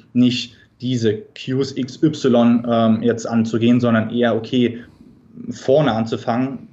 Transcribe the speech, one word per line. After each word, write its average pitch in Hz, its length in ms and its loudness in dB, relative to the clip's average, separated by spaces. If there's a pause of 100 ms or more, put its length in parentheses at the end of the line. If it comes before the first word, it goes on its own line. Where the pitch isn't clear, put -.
(140)
nicht 123 420 0 (240)
diese 113 400 -2 (160)
Cues 131 420 -4
X 127 240 -8
Y, 120 680 2
ähm, 113 360 2
jetzt 117 240 -2
anzugehen, 117 520 0
sondern 113 320 0
eher, 117 240 0
okay, 117 440 -2 (720)
vorne 139 440 2
anzufangen, 120 800 -4